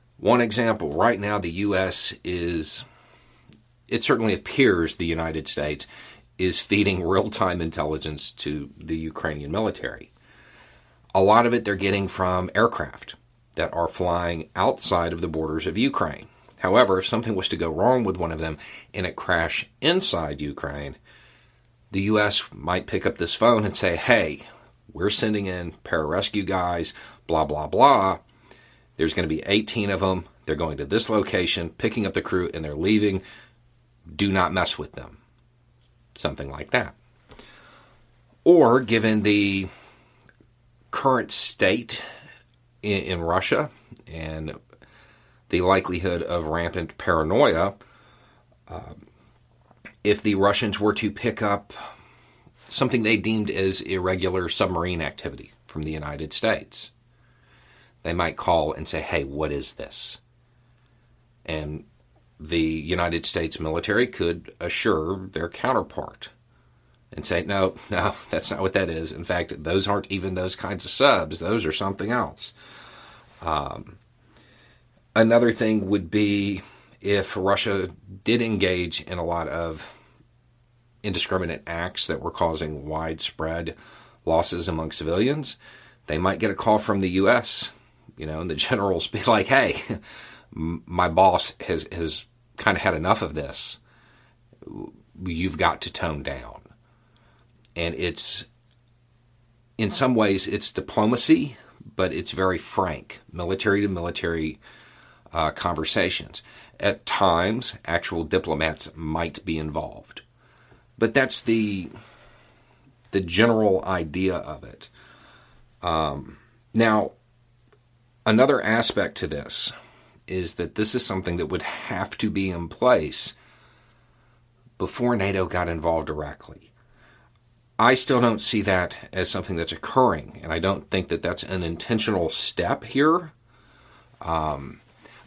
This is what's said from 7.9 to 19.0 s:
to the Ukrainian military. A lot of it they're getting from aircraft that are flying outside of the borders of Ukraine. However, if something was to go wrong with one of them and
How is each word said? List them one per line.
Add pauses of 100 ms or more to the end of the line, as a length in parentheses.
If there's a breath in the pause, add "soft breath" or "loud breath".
to
the
Ukrainian
military. (1000 soft breath)
A
lot
of
it
they're
getting
from
aircraft (420)
that
are
flying
outside
of
the
borders
of
Ukraine. (320 soft breath)
However,
if
something
was
to
go
wrong
with
one
of
them (380 loud breath)
and